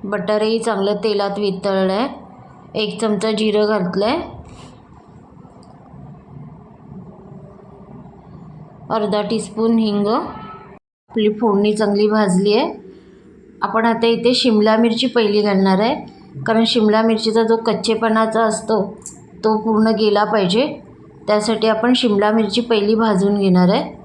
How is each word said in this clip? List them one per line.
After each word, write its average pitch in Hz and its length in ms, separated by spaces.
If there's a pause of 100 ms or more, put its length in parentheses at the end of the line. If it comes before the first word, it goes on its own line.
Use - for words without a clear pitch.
बटरही 214 580
चांगलं 202 440
तेलात 202 360
वितळलंय. 190 680 (680)
एक - 260
चमचा 214 300
जिरं 214 360
घातलंय, 202 480 (4000)
अर्धा 214 320
टीस्पून 220 560
हिंग. 208 300
आपली - 1200
फोडणी 208 420
चांगली 208 360
भाजली 202 440
आहे. 269 180 (920)
आपण 226 240
आता 233 220
इथे 233 260
शिमला 220 440
मिरची 233 300
पहिली 208 340
घालणार 190 380
आहे, 240 160 (480)
कारण 226 220
शिमला 214 360
मिरचीचा 220 420
जो 220 200
कच्चेपणाचा 220 800
असतो 220 380 (640)
तो 220 200
पूर्ण 220 340
गेला 208 260
पाहिजे, 208 440 (600)
त्यासाठी 214 400
आपण 220 280
शिमला 208 360
मिरची 220 300
पहिली 220 340
भाजून 208 420
घेणार 180 320
आहे 240 220 (140)